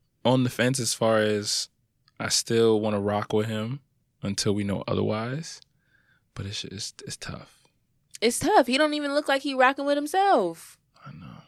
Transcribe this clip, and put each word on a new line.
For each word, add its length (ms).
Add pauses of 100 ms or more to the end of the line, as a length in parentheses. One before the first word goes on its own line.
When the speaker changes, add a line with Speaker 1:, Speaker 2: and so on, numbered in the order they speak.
(260)
Speaker 1:
on 180
the 60
fence 300
as 140
far 260
as 500 (500)
I 100
still 520
wanna 180
rock 340
with 140
him 320 (420)
until 320
we 100
know 240
otherwise. 760 (720)
But 140
it's, 160
it's, 300 (120)
it's 120
tough. 380 (680)
Speaker 2:
It's 180
tough. 280
He 100
don't 160
even 200
look 140
like 140
he 120
rocking 320
with 120
himself. 800 (280)
Speaker 1:
I 60
know. 160 (200)